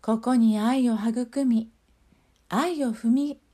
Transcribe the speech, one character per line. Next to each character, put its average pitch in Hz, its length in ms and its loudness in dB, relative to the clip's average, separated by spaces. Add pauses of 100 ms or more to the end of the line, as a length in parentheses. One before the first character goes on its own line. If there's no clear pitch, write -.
こ 220 160 -2
こ 240 160 -2
に 220 240 4
愛 247 320 0
を 220 40 0
育 240 520 -4
み、 226 240 0 (760)
愛 294 360 -2
を 233 80 -2
踏 226 180 -2
み 285 300 0 (140)